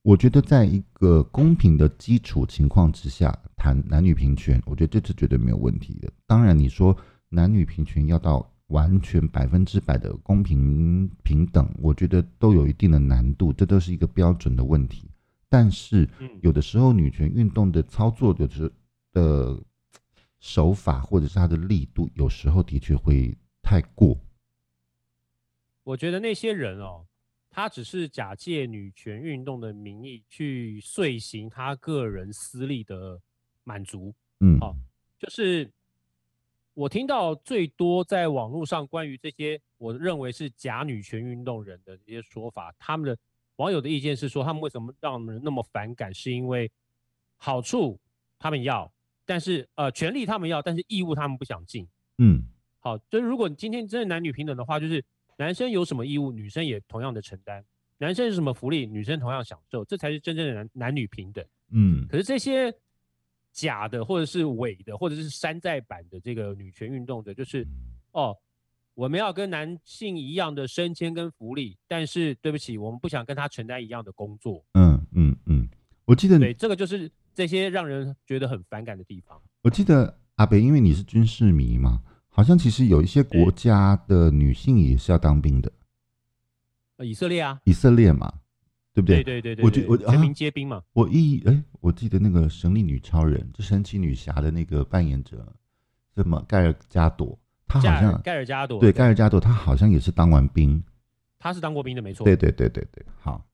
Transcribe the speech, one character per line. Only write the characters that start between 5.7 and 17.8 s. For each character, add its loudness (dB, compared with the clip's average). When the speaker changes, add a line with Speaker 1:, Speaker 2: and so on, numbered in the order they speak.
Speaker 1:
题 -12
的。 -12
当 6
然 6
你 4
说 4
男 2
女 2
平 -6
权 0
要 2
到 0
完 2
全 0
百 -2
分 2
之 -4
百 0
的 -6
公 2
平 2
平 2
等， 4
我 2
觉 0
得 2
都 6
有 6
一 2
定 2
的 6
难 2
度， 0
这 2
都 2
是 0
一 -4
个 0
标 2
准 -2
的 0
问 2
题。 -14
但 6
是 2
Speaker 2:
嗯。 -16
Speaker 1:
有 4
的 2
时 -2
候 6
女 2
权 -2
运 0
动 2
的 0